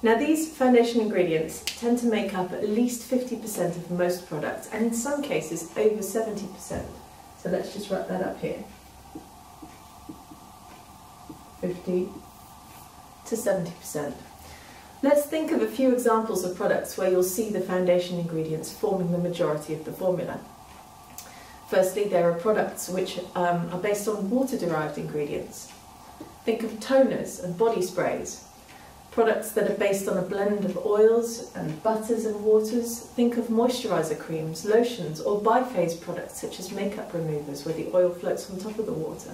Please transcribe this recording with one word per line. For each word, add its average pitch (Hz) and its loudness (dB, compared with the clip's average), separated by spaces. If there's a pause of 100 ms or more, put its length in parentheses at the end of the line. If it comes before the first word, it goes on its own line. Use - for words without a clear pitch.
Now, 226 6
these 302 2
foundation 240 6
ingredients 160 0
tend 240 0
to 233 2
make 202 2
up 180 -2
at 208 -2
least 240 2
fifty 247 0
percent 180 -4
of - -8
most 175 0
products, 143 -6
and 220 0
in 233 2
some 285 -2
cases 165 -4
over 208 4
seventy 220 -4
percent. - -10 (540)
So - -4
let's - -2
just - -10
write - -2
that - -2
up - -4
here. - -6 (3000)
Fifty 180 -2 (1160)
to - -2
seventy 151 0
percent. 143 -8 (840)
Let's 294 4
think 311 -2
of 226 2
a 220 2
few 262 4
examples 220 2
of 180 -4
products - 0
where 185 2
you'll 180 6
see 208 0
the 185 -2
foundation 180 2
ingredients 160 -4
forming 180 0
the 175 2
majority 156 0
of 151 -8
the - -8
formula. 180 -2 (1300)
Firstly, 196 4
there 175 4
are 170 0
products - 0
which, 185 -4 (160)
um, 175 2
are 180 -4
based 202 0
on 202 -2
water-derived 175 0
ingredients. - -6 (720)
Think 220 0
of 220 -4
toners - 4
and 175 -6
body 220 4
sprays. - -2 (680)
Products - 2
that 196 2
are 208 0
based 196 0
on 190 0
a 180 0
blend 202 0
of - -2
oils 220 4
and 156 -6
butters 220 0
and 208 -4
waters. 220 2
Think 240 0
of 233 -2
moisturiser 220 2
creams, 160 -6
lotions, 208 2
or 208 0
biphase 214 2
products - -8
such - -8
as 180 -10
makeup 196 -6
removers 147 -4
where 160 -2
the - -4
oil 180 6
floats - -4
on 185 -8
top 214 -8
of 220 -2
the - -4
water. 160 -8